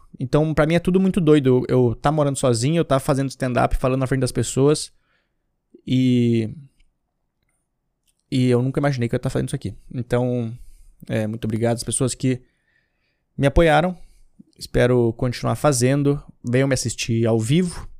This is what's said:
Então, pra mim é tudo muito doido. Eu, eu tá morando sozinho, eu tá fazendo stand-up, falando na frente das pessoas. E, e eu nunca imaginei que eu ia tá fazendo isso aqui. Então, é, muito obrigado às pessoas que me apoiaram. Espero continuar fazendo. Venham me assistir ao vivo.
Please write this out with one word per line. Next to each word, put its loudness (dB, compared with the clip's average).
Então, 0
pra 4
mim 2
é 2
tudo 2
muito 0
doido. 2
Eu, 2
eu 2
tá -2
morando 0
sozinho, 0
eu 0
tá 0
fazendo -2
stand-up, -2
falando -2
na -2
frente -2
das -2
pessoas. 0
E, 2
e 2
eu 4
nunca -2
imaginei 0
que -2
eu -2
ia -6
tá -4
fazendo -4
isso -6
aqui. -10
Então, -4
é, -2
muito -8
obrigado -2
às -10
pessoas -2
que -2
me 0
apoiaram. 4
Espero 2
continuar -4
fazendo. 2
Venham 0
me 0
assistir -2
ao 2
vivo. -2